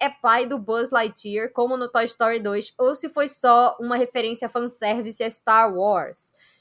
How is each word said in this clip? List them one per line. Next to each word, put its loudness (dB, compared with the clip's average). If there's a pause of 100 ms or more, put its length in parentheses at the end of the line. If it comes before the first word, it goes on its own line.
é 2
pai 0
do -6
Buzz -4
Lightyear, -4
como 0
no -6
Toy 0
Story -2
dois, -4
ou 2
se -10
foi -2
só 4
uma -4
referência -2
fanservice -4
a -2
Star 4
Wars. -2 (280)